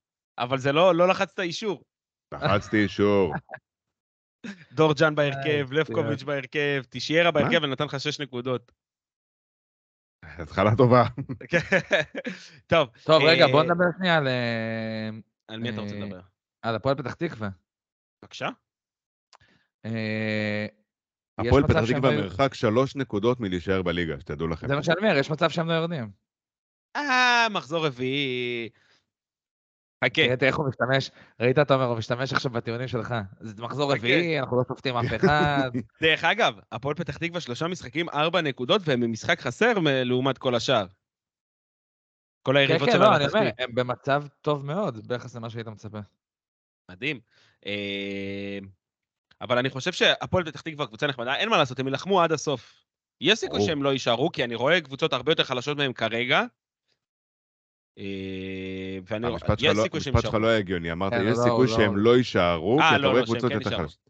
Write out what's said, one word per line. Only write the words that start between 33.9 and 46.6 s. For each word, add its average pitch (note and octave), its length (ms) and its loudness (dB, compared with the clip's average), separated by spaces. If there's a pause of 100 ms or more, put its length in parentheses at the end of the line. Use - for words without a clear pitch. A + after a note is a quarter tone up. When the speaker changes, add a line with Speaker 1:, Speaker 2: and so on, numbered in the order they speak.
Speaker 1:
חכה. C3 80 2
Speaker 3:
רביעי, D3 420 0
אנחנו B2 160 -2
לא B2+ 120 4
שופטים B2+ 280 -4
אף A#2 80 0 (120)
אחד. D3 540 2 (160)
Speaker 1:
<laughs> - 160 -10
דרך D#3+ 220 2
אגב, F3+ 300 2 (180)
הפועל C#3 220 -4
פתח D#3 220 -8
תקווה E3+ 240 -6
שלושה C3+ 280 -6
משחקים, E3 400 -6
ארבע E3 320 0
נקודות, D3 440 0
והם C3 160 2
ממשחק A#2 400 -2
חסר G#3+ 400 0
מ-, D#3 80 2
לעומת B2+ 500 0
כל B2+ 160 0
השאר. A2+ 320 0 (1600)
כל C3+ 100 0
Speaker 3:
כן, C#3 40 4
Speaker 1:
היריבות C#3 320 4
Speaker 3:
כן, A#3+ 60 4
Speaker 1:
של F#3+ 60 4
Speaker 3:
לא, F#3 160 8
אני C#3+ 80 2
Speaker 1:
התחתית. F3 160 0
Speaker 3:
אומר, F3 180 2
הם B2 160 -6
במצב B2+ 500 -2 (160)
טוב D3 260 -2
מאוד C3 420 -6
ביחס B2 280 -8
למה A2+ 140 -10
שהיית A2+ 180 -10
מצפה. G#2+ 300 -14 (920)